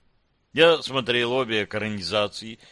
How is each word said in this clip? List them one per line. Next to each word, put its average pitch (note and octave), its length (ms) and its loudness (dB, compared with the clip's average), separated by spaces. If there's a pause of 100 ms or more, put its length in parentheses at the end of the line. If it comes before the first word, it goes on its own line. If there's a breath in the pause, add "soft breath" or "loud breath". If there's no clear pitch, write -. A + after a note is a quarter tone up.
(520)
Я D#3+ 300 4
смотрел A#2+ 500 0
обе A2+ 320 0
экранизации G#2+ 920 -4 (140)